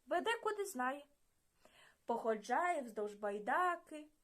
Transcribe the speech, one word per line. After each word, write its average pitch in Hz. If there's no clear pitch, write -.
веде, 339
куди 427
знає. 262
Походжає 240
вздовж 214
байдаки, 302